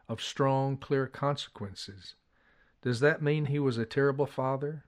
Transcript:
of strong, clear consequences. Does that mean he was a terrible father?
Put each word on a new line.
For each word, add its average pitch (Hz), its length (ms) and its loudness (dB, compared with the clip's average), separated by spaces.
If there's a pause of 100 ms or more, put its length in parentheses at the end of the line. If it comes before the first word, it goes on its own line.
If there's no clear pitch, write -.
of 113 120 -6
strong, 135 560 0
clear 135 300 0
consequences. 101 1120 -6 (680)
Does 123 160 0
that 151 240 4
mean 151 240 2
he 143 140 0
was 127 180 2
a 113 80 0
terrible 139 400 2
father? 139 600 -4